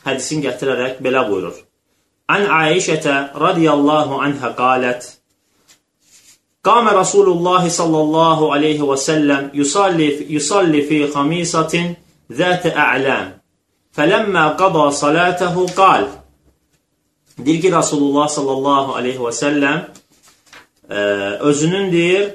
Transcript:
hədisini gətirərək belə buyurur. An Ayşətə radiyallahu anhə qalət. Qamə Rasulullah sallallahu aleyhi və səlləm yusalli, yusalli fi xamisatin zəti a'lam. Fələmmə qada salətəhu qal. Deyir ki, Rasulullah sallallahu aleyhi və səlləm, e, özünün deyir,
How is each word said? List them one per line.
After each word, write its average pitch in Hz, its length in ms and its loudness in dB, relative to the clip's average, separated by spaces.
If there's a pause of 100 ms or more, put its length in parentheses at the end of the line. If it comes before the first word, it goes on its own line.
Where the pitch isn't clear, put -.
hədisini 139 420 -4
gətirərək 127 560 -4
belə 127 280 0
buyurur. 90 260 -4 (720)
An 202 180 0
Ayşətə 156 680 0 (180)
radiyallahu 147 880 0
anhə 127 320 -4
qalət. 127 640 -2 (1500)
Qamə 214 300 4
Rasulullah 180 760 2
sallallahu 156 800 2
aleyhi 147 320 0
və 135 160 0
səlləm 143 560 0
yusalli, 160 520 2 (220)
yusalli 160 540 0
fi 151 140 0 (100)
xamisatin 165 840 -2 (380)
zəti 170 440 0
a'lam. 127 540 0 (680)
Fələmmə 180 500 2 (120)
qada 165 320 2
salətəhu 175 760 0 (100)
qal. 190 320 4 (1300)
Deyir 156 240 0
ki, 185 80 4
Rasulullah 147 580 2
sallallahu 135 680 -2
aleyhi 127 240 -4
və 117 80 -4
səlləm, 147 540 -2 (1080)
e, 104 80 -6 (520)
özünün 170 420 0
deyir, 180 320 2 (100)